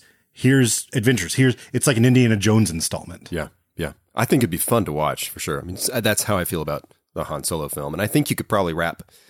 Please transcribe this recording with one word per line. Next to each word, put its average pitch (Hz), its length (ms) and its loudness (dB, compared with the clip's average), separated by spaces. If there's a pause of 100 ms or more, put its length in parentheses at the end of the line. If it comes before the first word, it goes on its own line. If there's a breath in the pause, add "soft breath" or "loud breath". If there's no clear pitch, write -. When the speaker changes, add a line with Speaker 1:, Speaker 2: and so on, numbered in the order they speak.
(320 soft breath)
Speaker 1:
here's 127 600 2
adventures. 113 440 0
Here's, 131 200 4 (160 loud breath)
it's 123 140 -2
like 131 120 2
an 117 80 6
Indiana 123 300 6
Jones 104 360 4
installment. 82 600 -8
Speaker 2:
Yeah, 80 180 -6 (280)
yeah. 76 160 -4 (220)
I 117 100 -2
think 156 160 2
it'd 113 80 2
be 85 80 -4
fun 110 280 0
to 76 60 -6
watch 73 380 -4
for - 100 -14
sure. 71 220 -4
I - 20 -10
mean, 87 140 -12
s-, - 140 -6 (100)
that's 104 220 0
how 104 120 -2
I 90 100 0
feel 80 180 -4
about 73 260 -8 (240)
the 80 120 -6
Han 73 180 -8
Solo 80 260 -4
film, 73 240 -8
and 87 80 -4
I 107 60 0
think 147 240 0
you - 40 -4
could - 140 -8
probably 95 240 0
wrap. 82 300 -4 (260 loud breath)